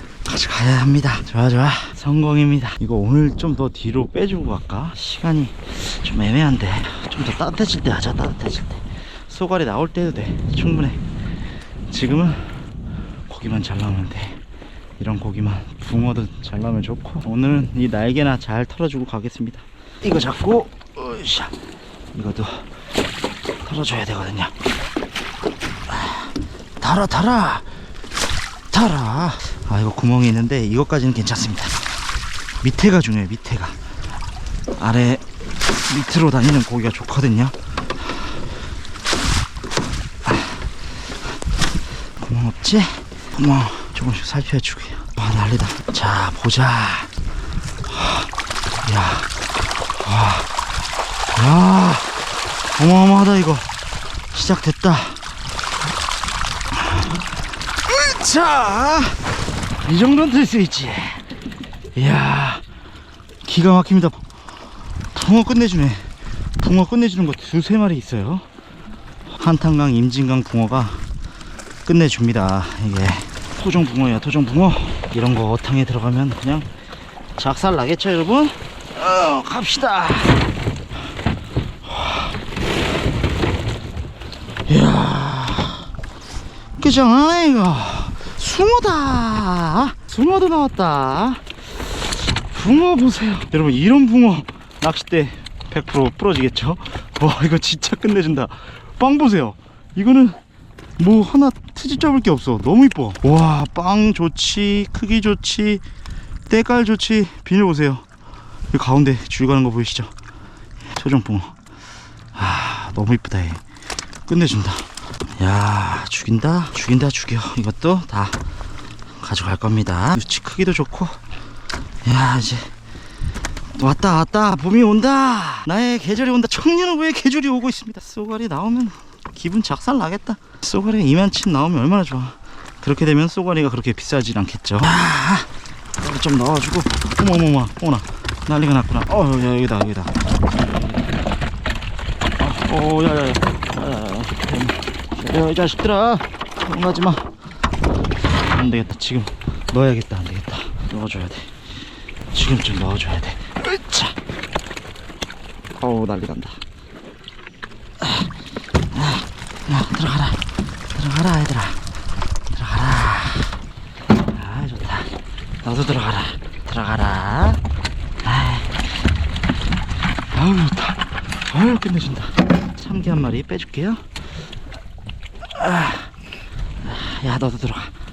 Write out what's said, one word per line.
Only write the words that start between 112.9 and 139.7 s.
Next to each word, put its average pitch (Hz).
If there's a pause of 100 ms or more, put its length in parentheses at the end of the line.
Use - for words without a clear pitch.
너무 107
이쁘다, 110
얘. 82 (800)
끝내준다. 123 (680)
야, 101
죽인다, 151
죽인다, 127
죽여. - (180)
이것도 156
다 - (920)
가져갈 95
겁니다. 107
유치 -
크기도 185
좋고. 165 (1000)
야, 127
이제 120 (1300)
왔다, 160
왔다. 208
봄이 190
온다. 220
나의 233
계절이 214
온다. 240
청년은 339
왜 320
계절이 269
오고 254
있습니다. -
쏘가리 220
나오면 220 (420)
기분 190
작살 262
나겠다. 202 (260)
쏘가리가 214
이만 175
칠 -
나오면 151
얼마나 180
좋아. 127 (480)
그렇게 143
되면 151
쏘가리가 165
그렇게 117
비싸진 117
않겠죠. 101
아, 170 (680)
이거 -
좀 143
넣어주고. 147 (400)
어머, 196
어머, 165 (120)
어머, 117 (140)
어머나. 147 (480)
난리가 151
났구나. 120
어, 196 (140)
야, 123
여기다, 123